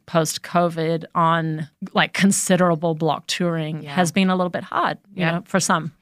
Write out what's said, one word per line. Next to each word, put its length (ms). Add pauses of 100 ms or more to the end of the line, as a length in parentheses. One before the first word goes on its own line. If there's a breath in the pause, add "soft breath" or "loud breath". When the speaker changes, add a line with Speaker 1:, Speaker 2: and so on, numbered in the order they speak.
Speaker 1:
post-covid 1000 (100)
on, 520 (260)
like, 200
considerable 800
block 320
touring 560
Speaker 2:
Yeah. 140
Speaker 1:
has 160
been 180
a 60
little 160
bit 140
hard, 340 (160)
you 60
Speaker 2:
Yep. 120
Speaker 1:
know, 140
for 120
some. 320 (100)